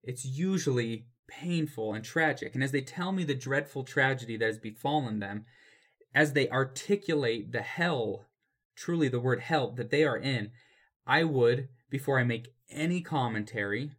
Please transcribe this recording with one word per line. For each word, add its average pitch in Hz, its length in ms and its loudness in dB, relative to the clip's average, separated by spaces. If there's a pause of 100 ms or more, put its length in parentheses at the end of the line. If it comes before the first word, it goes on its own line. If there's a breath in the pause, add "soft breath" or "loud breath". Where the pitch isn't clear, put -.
it's 123 220 -8
usually 131 800 0 (200)
painful 151 640 -2
and 110 100 -6
tragic. 156 500 0
And 131 100 0
as 135 80 0
they 139 100 2
tell 180 300 -4
me 185 120 0
the 143 100 0
dreadful 135 500 -2
tragedy 127 540 0
that 110 80 2
has 110 140 0
befallen 120 600 -2
them, 101 260 -8 (680 soft breath)
as 147 200 4
they 139 160 2
articulate 135 1000 0
the 120 100 -4
hell, 120 640 -2 (480)
truly 165 320 2
the 123 120 0
word 123 220 2
hell, 135 300 2
that 120 180 -6
they 147 140 4
are 135 140 2
in, 120 340 -2 (560 soft breath)
I 147 160 4
would, 127 460 4 (200)
before 135 300 0
I 123 40 4
make 120 300 -2 (160)
any 170 320 0
commentary 113 960 -2